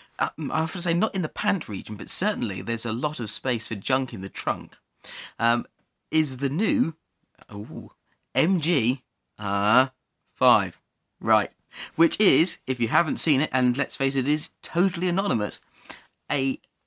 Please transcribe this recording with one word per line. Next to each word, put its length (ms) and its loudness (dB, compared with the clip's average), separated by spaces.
uh, 120 -2
I 120 0
have 120 -4
to 80 -8
say, 140 0
not 180 0
in 80 0
the 80 -2
pant 400 -2
region, 280 -8
but 120 -8
certainly 540 -2
there's 200 -4
a 100 -2
lot 260 -4
of 100 -4
space 380 -4
for 80 -6
junk 360 -2
in 100 -8
the 60 -8
trunk, 480 -6
um, 300 0
is 280 0
the 120 -2
new, 460 0
ooh, 380 -10
M 260 4
G 440 0
R 540 2
five. 480 4
Right. 300 2
Which 240 4
is, 460 4
if 140 -4
you 80 2
haven't 300 2
seen 240 2
it, 120 -2
and 240 2
let's 180 -4
face 200 -2
it, 120 0
it 40 2
is 180 -2
totally 460 0
anonymous, 500 0
a 280 0